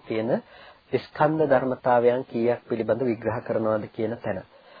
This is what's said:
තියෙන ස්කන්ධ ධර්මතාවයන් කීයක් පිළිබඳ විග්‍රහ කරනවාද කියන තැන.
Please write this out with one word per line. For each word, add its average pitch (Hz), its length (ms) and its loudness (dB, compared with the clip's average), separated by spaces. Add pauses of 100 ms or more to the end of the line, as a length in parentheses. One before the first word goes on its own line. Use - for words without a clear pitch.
තියෙන 113 300 -4 (600)
ස්කන්ධ 156 520 0
ධර්මතාවයන් 127 800 2
කීයක් 117 380 -2
පිළිබඳ 113 400 -2
විග්‍රහ 113 380 -2
කරනවාද 110 480 -2
කියන 113 280 -4
තැන. 101 260 -6 (380)